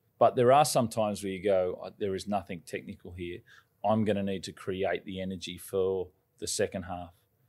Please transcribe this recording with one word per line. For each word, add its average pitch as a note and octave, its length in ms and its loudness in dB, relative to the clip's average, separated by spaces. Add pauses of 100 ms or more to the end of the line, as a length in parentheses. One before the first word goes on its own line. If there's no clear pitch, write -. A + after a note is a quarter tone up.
(180)
But A#2 180 6
there B2 160 6
are D3+ 140 8
some B2 220 2
times G#2 340 -2
where G2 100 -4
you F#2 100 -6
go, F#2 400 2
"Uh, F#2+ 140 -10
there G2 180 -2
is F#2 120 -6
nothing F#2+ 360 -4
technical F#2+ 500 -12
here. F2+ 280 -10 (440)
I'm G#2+ 200 4
gonna G2+ 180 2
need G2 220 -4
to F#2+ 80 -10
create F#2 520 -2
the F#2+ 160 -8
energy F#2 360 -8
for F#2+ 540 -2 (280)
the - 80 -8
second F#2+ 360 -2
half." F2 320 -10 (340)